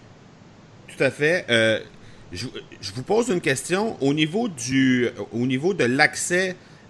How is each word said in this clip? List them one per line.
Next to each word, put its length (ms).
Tout 160
à 60
fait. 400
Euh, 300
je, 140
je 140
vous 100
pose 260
une 120
question. 580
Au 140
niveau 340
du, 600
au 120
niveau 280
de 120
l'accès 720